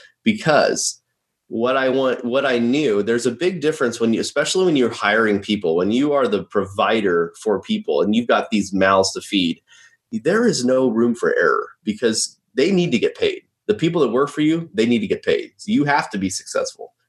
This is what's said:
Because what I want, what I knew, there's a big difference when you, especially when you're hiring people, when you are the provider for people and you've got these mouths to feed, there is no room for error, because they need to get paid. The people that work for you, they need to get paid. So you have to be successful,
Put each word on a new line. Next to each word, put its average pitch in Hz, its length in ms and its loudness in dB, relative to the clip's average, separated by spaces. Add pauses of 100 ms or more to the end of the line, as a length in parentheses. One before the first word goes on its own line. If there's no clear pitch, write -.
(240)
Because 127 800 0 (460)
what 123 300 -2
I 131 100 0
want, 131 380 0
what 131 200 -2
I 127 140 0
knew, 117 440 0
there's 117 220 0
a 127 60 0
big 175 300 -4
difference 139 400 -2
when 113 120 2
you, 104 60 0
especially 160 460 -2
when 170 100 2
you're 120 140 2
hiring 107 500 0
people, 98 380 -2
when 92 140 0
you 139 200 0
are 139 160 2
the 101 160 -2
provider 98 960 0
for 104 200 -2
people 80 400 -2
and 104 120 0
you've 120 140 0
got 110 220 0
these 95 240 -2
mouths 95 400 4
to 92 80 -10
feed, 90 400 -2 (500)
there 170 340 0
is 123 200 0
no 131 240 2
room 117 260 2
for 82 220 0
error, 73 320 0 (160)
because 117 520 -2 (160)
they 135 160 2
need 175 220 2
to 120 80 2
get - 160 -2
paid. - 280 -2 (240)
The - 60 2
people 165 280 0
that 120 100 2
work 135 180 0
for - 120 -4
you, 165 320 0
they 110 120 0
need 117 140 2
to 101 80 -6
get 90 160 -2
paid. - 320 -2
So - 160 -8
you 139 140 2
have 143 240 0
to - 80 -6
be 95 120 -2
successful, - 640 -8 (160)